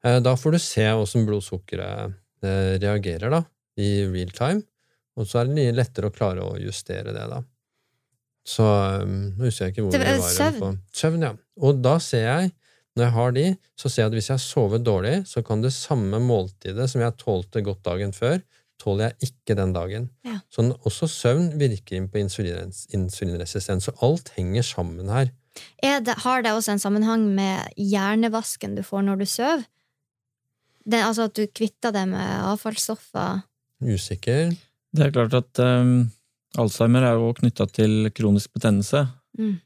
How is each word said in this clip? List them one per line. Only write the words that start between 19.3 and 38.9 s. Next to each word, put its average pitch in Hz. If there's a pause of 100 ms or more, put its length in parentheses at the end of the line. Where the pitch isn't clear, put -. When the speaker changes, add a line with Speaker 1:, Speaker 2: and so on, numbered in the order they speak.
Speaker 1:
ikke -
den 95
dagen. 98 (160)
Speaker 2:
Ja. 233 (120)
Speaker 1:
Så -
den, 123 (120)
også -
søvn 156
virker 113
inn 92
på 101
insulin-, 92 (180)
insulinresistens, 92
så -
alt 151
henger 95
sammen 87
her. 127 (520)
Speaker 2:
Er 277
det, 226
har 254
det 220
også 214
en 202
sammenhang 214
med 190
hjernevasken 208
du 202
får 196
når 196
du 196
sover? 262 (1200)
Det, 220
altså 226
at -
du 214
kvitter 220
det 196
med 185 (160)
avfallsstoffer? 196 (380)
Speaker 1:
Usikker. 127 (380)
Speaker 3:
Det 151
er 143
klart 117
at, -
ehm, 123 (440)
Alzheimer 117
er 117
jo 117
knyttet -
til 107
kronisk 101
betennelse, 110 (320)